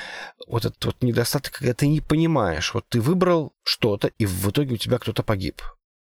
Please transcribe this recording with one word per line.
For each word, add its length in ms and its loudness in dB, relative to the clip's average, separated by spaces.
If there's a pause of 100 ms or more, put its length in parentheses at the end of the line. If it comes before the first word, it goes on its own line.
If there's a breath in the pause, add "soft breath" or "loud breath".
(480 loud breath)
вот 180 -2
этот 200 -6
вот 160 -4
недостаток, 520 0
когда 200 -2
ты 140 2
не 140 2
понимаешь, 760 2
вот 120 -4
ты 140 0
выбрал 520 2 (100)
что-то, 560 0
и 80 2
в 240 -2
итоге 240 0
у 20 -2
тебя 220 0
кто-то 240 -4
погиб. 380 -2 (580)